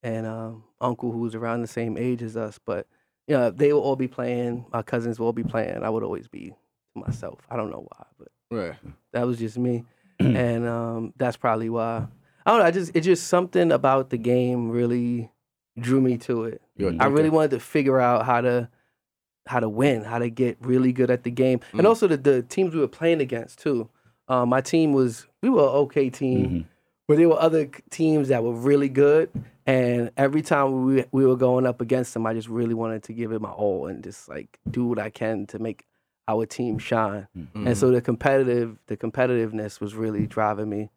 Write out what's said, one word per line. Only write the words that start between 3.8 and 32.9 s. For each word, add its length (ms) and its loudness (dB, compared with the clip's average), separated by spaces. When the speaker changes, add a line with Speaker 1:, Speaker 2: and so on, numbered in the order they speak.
Speaker 1:
all 140 0
be 120 -4
playing, 680 -4
my 80 -4
cousins 380 -4
would 80 -2
all 60 0
be 100 -4
playing, 400 -6
I 60 -4
would 140 -2
always 240 -8
be 280 -16
to 60 -12
myself. 380 -10
I 40 -8
don't 140 -4
know 220 -14
why, 140 -20
but 100 -20
Speaker 2:
Right. 260 -6
Speaker 1:
that 140 -2
was 120 -2
just 180 -6
me. 320 -2
Speaker 3:
<clears throat> 300 -20
Speaker 1:
And, 480 2
um, 500 -6
that's 200 -2
probably 320 -2
why. 360 -4
I 60 4
don't 80 6
know, 60 6
I 60 6
just, 240 -4
it's 100 2
just 220 4
something 440 2
about 380 2
the 80 -4
game 540 0
really 600 -2
drew 220 2
me 180 2
to 260 -4
it. 160 -10
Speaker 2:
You're 140 0
a 40 -2
Speaker 3:
Mm-hmm. 80 0
Speaker 1:
I 40 4
really 180 4
Speaker 2:
thinker. 120 2
Speaker 1:
wanted 160 4
to 80 -2
figure 400 2
out 260 2
how 160 2
to, 280 0
how 120 -2
to 100 -2
win, 340 0
how 160 -8
to 100 -2
get 320 -2
really 320 2
good 180 0
at 120 0
the 80 -4
game. 280 2
And 80 0
Speaker 2:
Mm. 60 6
Speaker 1:
also 200 4
the, 100 2
the 260 4
teams 300 -2
we 60 -4
were 80 2
playing 340 0
against 380 -6
too. 300 -2
Uh, 180 2
my 160 2
team 320 2
was, 340 0
we 80 2
were 140 6
an 60 4
okay 240 0
team, 380 0
Speaker 3:
Mm-hmm. 140 -2
Speaker 1:
but 100 6
there 120 6
were 120 4
other 240 2
c-, 240 -20
teams 400 0
that 140 2
were 100 -2
really 360 2
good. 400 4
And 520 2
every 260 2
time 420 0
we, 260 2
we 140 2
were 100 6
going 300 2
up 160 -2
against 320 -2
them, 140 -4
I 60 -2
just 140 -8
really 280 -2
wanted 280 -6